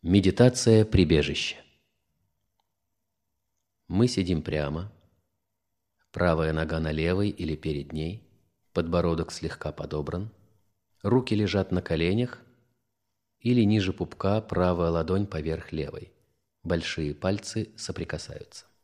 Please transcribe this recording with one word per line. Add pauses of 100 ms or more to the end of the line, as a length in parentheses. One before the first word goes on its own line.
Медитация
прибежища. (2250)
Мы
сидим
прямо, (1160)
правая
нога
на
левой
или
перед
ней, (520)
подбородок
слегка
подобран, (680)
руки
лежат
на
коленях (960)
или
ниже
пупка,
правая
ладонь
поверх
левой, (520)
большие
пальцы
соприкасаются. (180)